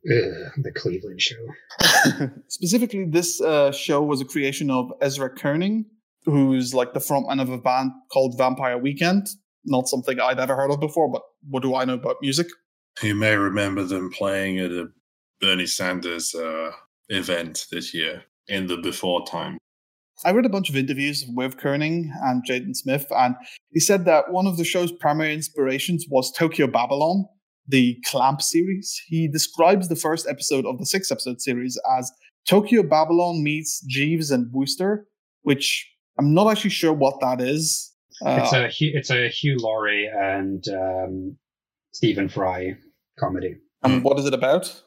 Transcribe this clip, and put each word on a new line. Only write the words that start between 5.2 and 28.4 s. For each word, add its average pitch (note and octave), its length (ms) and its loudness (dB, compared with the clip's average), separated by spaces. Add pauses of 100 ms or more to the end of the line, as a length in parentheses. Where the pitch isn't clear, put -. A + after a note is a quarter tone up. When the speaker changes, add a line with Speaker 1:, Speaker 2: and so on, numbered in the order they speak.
Speaker 2:
Koenig, F#3 580 -2 (380)
who's, C3 500 4
like, B2 200 0
the C#3 60 -2
frontman C#3 400 0
of B2+ 80 0
a B2+ 100 -4
band C3 320 0 (220)
called C3+ 260 2
Vampire B2+ 400 0
Weekend. E3+ 480 2 (380)
Not C3 240 0
something B2 320 -2
I'd B2+ 180 2
ever C3 160 0
heard C#3 160 0
of D3 80 0
before, D3+ 320 0
but A#2 120 -6 (260)
what C3 160 -4
do C3 100 0
I C3 100 0
know B2+ 100 -2
about A#2 280 -4
music? C#3+ 240 -2 (560)
Speaker 3:
You G#2+ 140 0
may G#2+ 180 2
remember G2 480 0
them F#2 300 -4
playing G2 480 -2
at F2+ 100 -4
a F2 200 -8 (500)
Bernie F#2 260 2
Sanders, F2 680 -4
uh, E2 340 -6 (380)
event E2+ 640 -4
this E2+ 200 -8
year D#2+ 320 -6 (220)
in F#2+ 220 -4
the F2+ 80 -2
before F2 500 -2
time. D#2+ 320 -8 (680)
Speaker 2:
I E3+ 60 2
read A#3 160 2
a - 20 2
bunch G3 200 -2
of C#3 80 -2
interviews C#3 520 -2
with B2+ 280 -4
Koenig D#3 500 -2 (160)
and B2 220 0
Jaden B2+ 320 -4
Smith, C3+ 340 -2
and B2+ 240 2 (380)
he E3 80 2
said F#3+ 240 4
that D#3+ 280 4
one F#3 140 2
of F3+ 100 -2
the E3+ 80 0
show's F3 280 0
primary D#3 420 0
inspirations D3 760 -2
was C3 240 2
Tokyo D#3+ 360 2
Babylon, C#3+ 580 0 (420)
the B2 380 4
Clamp C3+ 360 2